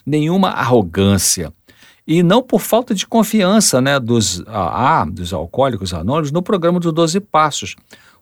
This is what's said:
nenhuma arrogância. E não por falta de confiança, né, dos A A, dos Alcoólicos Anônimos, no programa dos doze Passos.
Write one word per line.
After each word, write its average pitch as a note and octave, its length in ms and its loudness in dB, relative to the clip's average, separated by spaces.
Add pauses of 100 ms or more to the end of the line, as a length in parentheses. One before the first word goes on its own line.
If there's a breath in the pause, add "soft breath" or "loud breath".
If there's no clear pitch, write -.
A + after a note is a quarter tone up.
nenhuma D#3+ 440 0
arrogância. G2 1040 0 (540 soft breath)
E D#3+ 160 2
não F#3+ 220 4
por A#3+ 160 0
falta A#3+ 340 0
de F#3 140 -6
confiança, G#3 760 2
né, C#3 180 0
dos A2+ 480 -2
A A2 540 0
A, F2+ 40 -2
dos F2+ 280 -8
Alcoólicos F#2+ 600 -4
Anônimos, C3+ 360 -4
no F3 120 -2
programa F3+ 360 0
dos E3+ 140 -2
doze D#3+ 260 0
Passos. - 560 -2 (460 soft breath)